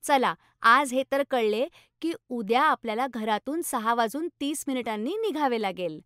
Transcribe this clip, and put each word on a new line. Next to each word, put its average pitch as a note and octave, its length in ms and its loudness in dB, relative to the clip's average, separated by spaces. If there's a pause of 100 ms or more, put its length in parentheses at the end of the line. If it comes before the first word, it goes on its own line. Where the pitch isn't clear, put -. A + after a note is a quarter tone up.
चला, B3 320 2 (260)
आज B3 320 4
हे C4 180 2
तर C#4 200 0
कळले A3+ 360 2 (340)
की E4 120 -2 (160)
उद्या A#3 340 0
आपल्याला B3 440 0
घरातून A#3 540 -4
सहा A#3 320 0
वाजून A#3+ 360 0 (120)
तीस C#4+ 260 -4
मिनिटांनी A#3 440 -4
निघावे D4+ 500 0
लागेल. F3+ 440 -4